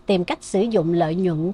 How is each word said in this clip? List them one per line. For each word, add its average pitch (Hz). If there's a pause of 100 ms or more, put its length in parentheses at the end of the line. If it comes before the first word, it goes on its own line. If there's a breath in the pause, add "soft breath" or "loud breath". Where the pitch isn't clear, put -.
tìm 180
cách -
sử -
dụng 196
lợi 165
nhuận 175